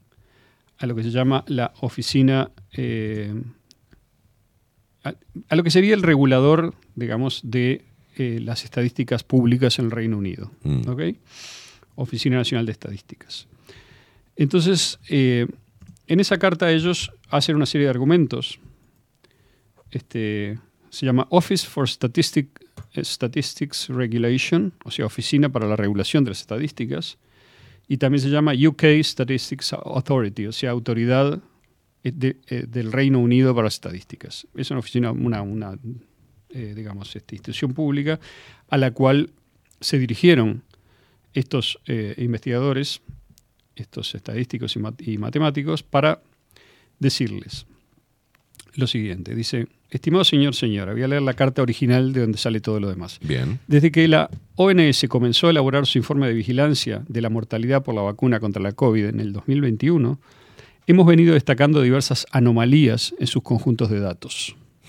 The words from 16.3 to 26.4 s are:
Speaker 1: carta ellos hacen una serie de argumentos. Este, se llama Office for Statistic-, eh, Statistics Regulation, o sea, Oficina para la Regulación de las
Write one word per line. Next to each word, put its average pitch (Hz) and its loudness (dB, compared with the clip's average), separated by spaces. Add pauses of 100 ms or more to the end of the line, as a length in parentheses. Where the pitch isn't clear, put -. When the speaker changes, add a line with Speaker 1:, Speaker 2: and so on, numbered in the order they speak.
Speaker 1:
carta 175 2
ellos 165 -2 (160)
hacen 147 0
una 147 2
serie 143 0
de 135 2
argumentos. 135 0 (1300)
Este, 107 -6 (300)
se - -8
llama 127 2
Office 180 2
for 139 -4
Statistic-, 135 -2 (460)
eh, 147 -6
Statistics - -8
Regulation, 127 0 (120)
o - -16
sea, - -4
Oficina 139 0
para 117 -2
la 107 0
Regulación 104 0
de 117 -2
las 92 -10